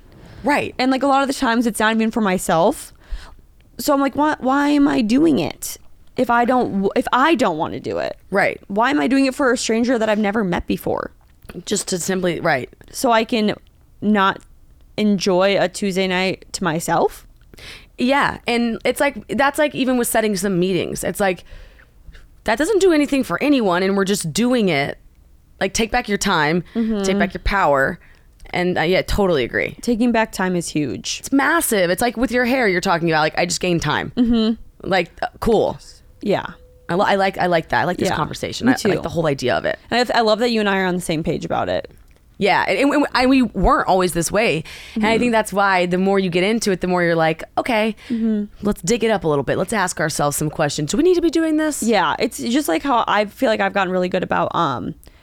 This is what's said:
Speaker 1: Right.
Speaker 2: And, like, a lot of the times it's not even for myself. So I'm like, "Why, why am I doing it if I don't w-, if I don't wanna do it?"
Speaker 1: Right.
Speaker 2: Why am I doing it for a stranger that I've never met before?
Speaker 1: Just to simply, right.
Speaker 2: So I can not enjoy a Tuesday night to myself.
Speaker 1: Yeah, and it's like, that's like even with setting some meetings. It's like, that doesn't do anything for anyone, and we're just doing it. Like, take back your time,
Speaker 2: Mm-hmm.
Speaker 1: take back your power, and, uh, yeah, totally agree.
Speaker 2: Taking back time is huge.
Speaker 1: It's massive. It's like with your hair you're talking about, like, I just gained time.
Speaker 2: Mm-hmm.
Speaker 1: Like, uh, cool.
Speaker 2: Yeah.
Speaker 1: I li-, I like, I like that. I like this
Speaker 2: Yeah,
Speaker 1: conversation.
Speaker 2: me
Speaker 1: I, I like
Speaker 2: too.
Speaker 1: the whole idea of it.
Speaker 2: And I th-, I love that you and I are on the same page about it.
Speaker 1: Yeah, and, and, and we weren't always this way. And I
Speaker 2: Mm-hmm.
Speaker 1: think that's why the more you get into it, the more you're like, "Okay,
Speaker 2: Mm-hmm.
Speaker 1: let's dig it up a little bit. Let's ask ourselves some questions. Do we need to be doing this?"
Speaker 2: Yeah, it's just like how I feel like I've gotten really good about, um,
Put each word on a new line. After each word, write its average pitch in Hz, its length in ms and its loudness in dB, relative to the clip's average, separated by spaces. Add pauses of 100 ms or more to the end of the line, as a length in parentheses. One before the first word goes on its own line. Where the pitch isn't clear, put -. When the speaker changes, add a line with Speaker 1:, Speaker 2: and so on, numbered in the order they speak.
(440)
Speaker 1:
Right. 247 340 -2
Speaker 2:
And, 254 140 2
like, 262 120 0
a 277 40 2
lot 269 140 4
of 269 80 0
the 277 40 -4
times 233 320 0
it's 233 140 -2
not 220 160 2
even 220 160 0
for 240 80 -2
myself. 190 720 2 (840)
So - 160 0
I'm 277 80 2
like, 277 160 -2
"Why, 294 240 2
why 277 280 0
am 285 200 4
I 277 120 0
doing 262 380 2
it - 380 -6 (400)
if 247 120 0
I 240 140 4
don't 247 300 2
w-, 196 240 0
if 262 160 0
I 302 220 4
don't 202 220 0
wanna 131 220 -4
do 95 200 -6
it?" - 180 -4 (140)
Speaker 1:
Right. 175 360 0
Speaker 2:
Why 214 220 0
am 294 100 0
I 285 80 0
doing 269 200 4
it 254 80 -4
for 269 180 2
a 254 40 0
stranger 233 400 0
that 214 120 0
I've 208 100 2
never 214 240 0
met 175 240 -2
before? - 440 -4 (540)
Speaker 1:
Just - 240 -4
to 185 100 -4
simply, 180 420 -2
right. 143 280 0 (220)
Speaker 2:
So 247 200 0
I 226 120 4
can 214 320 0 (460)
not 202 400 2 (560)
enjoy 196 640 2
a 170 100 2
Tuesday 190 380 -2
night 185 460 -2
to - 100 -8
myself. 170 600 -2 (720)
Speaker 1:
Yeah, 254 500 0
and 233 360 0
it's 247 160 -2
like, 277 280 -2
that's 277 320 0
like 302 160 0
even 254 220 0
with 240 100 0
setting 220 280 0
some 185 240 0
meetings. 170 440 -2
It's - 160 -4
like, 185 240 0 (1000)
that 220 120 0
doesn't 359 220 2
do 370 120 6
anything 285 320 2
for - 200 -4
anyone, 214 400 2
and 190 120 0
we're 196 100 2
just 180 280 -2
doing 233 360 2
it. 143 280 0 (600)
Like, 196 160 -2
take 226 160 -2
back 247 180 -2
your 202 80 0
time, 170 460 2 (100)
Speaker 2:
Mm-hmm. 220 300 -2
Speaker 1:
take 190 160 0
back 180 160 0
your - 80 -10
power, 160 560 2 (500)
and, 180 300 -2
uh, - 20 0
yeah, 165 220 2
totally 175 400 0
agree. 107 380 -2
Speaker 2:
Taking 240 300 0
back 220 200 0
time 185 240 -2
is 170 120 -4
huge. 135 520 -6
Speaker 1:
It's - 120 -10
massive. 269 600 2
It's 185 100 0
like - 160 -2
with 233 140 0
your 247 140 2
hair 247 220 2
you're 180 140 2
talking 170 300 2
about, 156 100 2
like, 156 160 0
I 175 80 2
just 175 160 -4
gained 175 220 0
time. 123 340 -2
Speaker 2:
Mm-hmm. 226 420 2 (300)
Speaker 1:
Like, 180 220 0 (100)
uh, - 60 -4 (120)
cool. 180 380 2 (440)
Speaker 2:
Yeah. 196 260 -2 (420)
Speaker 1:
I 190 60 -2
li-, 196 100 2
I 170 100 4
like, 190 220 0
I - 80 0
like 170 240 0
that. 120 120 2
I - 20 0
like 170 140 -2
this - 120 0
Speaker 2:
Yeah, - 60 -2
Speaker 1:
conversation. 147 500 -6
Speaker 2:
me 254 60 4
Speaker 1:
I, - 120 2
I 208 60 0
like 156 80 0
Speaker 2:
too. 151 60 -6
Speaker 1:
the 165 60 -6
whole 160 180 -2
idea 131 280 0
of 80 100 -2
it. - 120 -2 (140)
Speaker 2:
And 233 80 0
I 247 40 2
th-, - 140 0
I 233 40 4
love 214 180 2
that 240 100 0
you 226 100 0
and 208 80 0
I 196 120 0
are 190 80 0
on 180 80 0
the 180 60 -4
same 160 220 -4
page 170 220 -4
about 113 240 -2
it. - 220 -4 (480)
Speaker 1:
Yeah, 170 280 2
and, 240 240 2
and, 294 220 2
and 254 160 2
we 262 140 4
weren't 226 440 2
always 180 260 2
this 160 180 -2
way. 165 320 0 (320)
And 214 100 0
I 220 80 2
Speaker 2:
Mm-hmm. 220 60 2
Speaker 1:
think 240 120 2
that's 220 220 0
why 190 320 2
the 180 140 0
more 196 180 2
you 190 140 0
get 180 120 0
into 214 280 0
it, 180 100 -2
the 185 60 -2
more 180 160 0
you're 170 120 2
like, 160 280 0 (120)
"Okay, 220 400 0 (140)
Speaker 2:
Mm-hmm. 220 360 -2 (200)
Speaker 1:
let's 208 160 -2
dig 208 220 0
it 226 80 2
up 190 120 0
a 160 40 -2
little 143 160 0
bit. 123 160 -2
Let's 185 140 -4
ask 190 260 -2
ourselves 147 380 -2
some 151 120 -2
questions. 151 400 -2
Do 208 80 -2
we 302 60 2
need 359 100 4
to 349 80 2
be 339 80 0
doing 320 280 0
this?" 311 260 -2
Speaker 2:
Yeah, 185 340 2
it's - 220 -4
just 240 280 -2
like 330 140 0
how 254 260 0
I 208 180 2
feel 233 260 -2
like 208 80 0
I've 196 140 0
gotten 190 200 0
really 180 160 0
good 185 140 -2
about, 175 320 -2
um, 135 400 -2 (280)